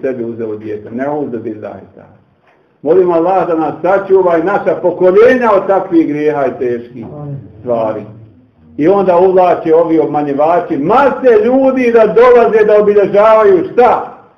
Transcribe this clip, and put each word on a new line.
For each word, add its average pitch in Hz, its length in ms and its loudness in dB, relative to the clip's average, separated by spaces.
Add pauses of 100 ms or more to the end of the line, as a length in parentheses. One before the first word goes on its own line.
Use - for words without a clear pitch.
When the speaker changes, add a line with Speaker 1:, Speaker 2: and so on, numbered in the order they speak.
Speaker 1:
sebi 120 220 -6
uzeo 110 320 -10
dijete. 104 340 -12
Ne'udhu 131 520 -6
billahi 104 440 -14 (100)
ta'ala. - 240 -20 (600)
Molim 175 280 2
Allah 170 380 0
da 170 60 -2
nas 156 280 -4
sačuva 190 560 0
i 160 40 -2
naša 185 400 -2
pokoljenja 202 760 2
od 190 100 -2
takvih 185 420 0
grijeha 147 380 -2
i 127 120 -6
teških 120 460 -8
Speaker 2:
Amin. 147 320 -14 (240)
Speaker 1:
stvari. 113 420 -4 (760)
I 151 120 0
onda 185 300 2
uvlače 180 560 2
ovi 160 240 2
obmanjivači 147 800 -2
mase 233 680 2
ljudi 262 480 0
da 226 140 4
dolaze 220 580 4
da 208 180 2
obilježavaju 202 880 2
šta? - 440 0 (220)